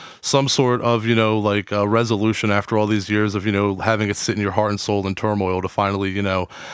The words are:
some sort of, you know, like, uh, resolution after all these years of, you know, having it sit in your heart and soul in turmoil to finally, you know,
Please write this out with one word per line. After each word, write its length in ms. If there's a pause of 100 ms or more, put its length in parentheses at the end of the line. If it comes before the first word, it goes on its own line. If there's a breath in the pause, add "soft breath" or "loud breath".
(220 loud breath)
some 260
sort 320
of, 240
you 100
know, 240
like, 320
uh, 160
resolution 640
after 280
all 80
these 240
years 240
of, 100
you 80
know, 240
having 320
it 80
sit 200
in 40
your 120
heart 180
and 100
soul 260
in 80
turmoil 460
to 80
finally, 420
you 120
know, 260 (260 loud breath)